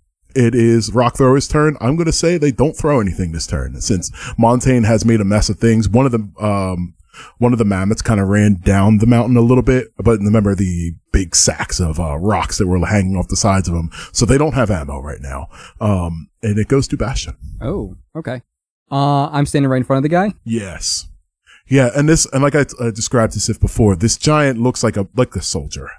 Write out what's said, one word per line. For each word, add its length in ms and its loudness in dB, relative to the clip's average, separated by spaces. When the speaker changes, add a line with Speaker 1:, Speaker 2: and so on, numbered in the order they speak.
Speaker 1:
it 200 2
is 380 2
Rock 240 0
Thrower's 300 4
turn. 320 0
I'm 160 0
gonna 160 0
say 280 0
they 120 2
don't 240 -2
throw 240 0
anything 340 -2
this 120 -6
turn, 360 -6
since 280 -2
Montaigne 500 2
has 180 2
made 160 4
a 40 0
mess 240 2
of 100 -6
things. 280 2
One 200 2
of 40 0
the, 320 -6
um, 520 -4
one 160 2
of 60 0
the 60 2
mammoths 360 0
kinda 240 0
ran 300 4
down 320 4
the 80 2
mountain 320 4
a 40 6
little 200 4
bit, 360 0
but 240 2
remember 340 2
the 400 -4
big 240 -2
sacks 440 -2
of, 200 -2
uh, 180 -4
rocks 400 -2
that 80 0
were 180 2
hanging 320 0
off 120 -2
the 80 -6
sides 320 0
of 80 -2
them. 160 -4
So 140 0
they 140 4
don't 160 0
have 160 0
ammo 280 -6
right 220 -12
now. 280 -10
Um, 500 -2
and 160 -2
it 100 0
goes 200 2
to 100 -6
Bastion. 380 -6
Speaker 2:
Oh, 360 -8
okay. 260 -10
Uh, 380 0
I'm 160 -2
standing 240 0
right 80 0
in 60 -2
front 160 0
of 40 0
the 60 -2
guy? 240 0
Speaker 1:
Yes. 600 -6
Yeah, 260 4
and 140 4
this, 240 4
and 80 0
like 140 0
I, 100 2
uh, 100 -2
described 440 -2
to 60 -4
Sif 200 -4
before, 360 2
this 220 0
giant 420 0
looks 240 0
like 140 0
a, 180 -4
like 200 -2
a 80 -4
soldier, 560 -10